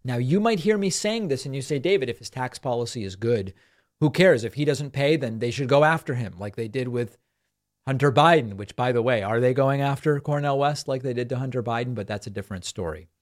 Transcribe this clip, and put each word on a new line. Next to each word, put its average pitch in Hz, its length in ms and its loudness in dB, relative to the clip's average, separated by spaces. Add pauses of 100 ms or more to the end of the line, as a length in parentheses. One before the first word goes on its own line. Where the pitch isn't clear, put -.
Now, 123 140 -2
you 127 200 2
might 214 220 0
hear 208 180 2
me 196 120 0
saying 214 360 -2
this 135 180 -2
and 135 120 -8
you 135 60 -4
say, 139 180 -4
"David, 180 280 0
if 113 100 -6
his - 120 -16
tax 127 260 -8
policy 120 460 -4
is 95 140 -8
good, 104 360 0 (460)
who 151 120 2
cares? 165 340 4
If 113 100 -8
he 147 100 -2
doesn't 143 280 -2
pay, 143 240 2
then 113 240 -4
they 120 100 -2
should 131 180 -4
go 143 140 6
after 156 320 2
him 123 240 -4
like 98 160 -8
they 113 140 -8
did 127 180 -4
with 120 320 -4 (640)
Hunter 135 280 2
Biden," 147 420 6
which, 101 220 -10
by 127 160 2
the 120 100 2
way, 117 220 2
are 110 160 0
they 127 140 4
going 135 260 2
after 139 400 0
Cornel 143 380 0
West 143 280 0
like 131 160 -4
they 127 120 -2
did 120 160 -4
to 127 80 -2
Hunter 127 260 -4
Biden? 120 320 -4
But 104 100 -6
that's 104 220 -8
a - 20 -8
different 98 340 -8
story. 82 440 -8 (140)